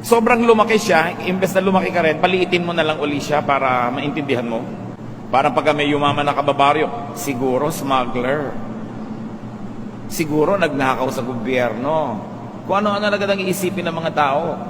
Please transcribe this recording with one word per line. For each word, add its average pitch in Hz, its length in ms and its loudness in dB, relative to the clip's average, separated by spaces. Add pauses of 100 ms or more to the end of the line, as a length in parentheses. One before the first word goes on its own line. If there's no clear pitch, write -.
Sobrang 233 400 4
lumaki 220 320 6
siya, 175 480 2
imbes 185 320 0
na 190 60 2
lumaki 190 260 2
ka 170 160 2
rin, 156 160 2
paliitin 180 400 2
mo 175 80 -2
na 165 160 2
lang 151 160 0
uli 147 160 -2
siya 147 240 0
para 131 480 2
maintindihan 135 560 -2
mo. 117 160 -4 (680)
Parang 131 240 2
pagka 151 160 2
may 147 160 2
yumaman 143 400 2
na 139 80 2
kababaryo, 139 800 2
"Siguro 131 560 0
smuggler. 131 800 -2 (1600)
Siguro 151 480 2
nagnakaw 135 480 2
sa 131 160 -4
gobyerno." 123 960 -2 (480)
Kung 196 160 0
ano-ano 208 240 0
na 202 80 2
agad 196 160 -2
ang 196 80 2
iisipin 180 480 -2
ng 165 80 -2
mga 165 160 -4
tao. 147 480 0 (120)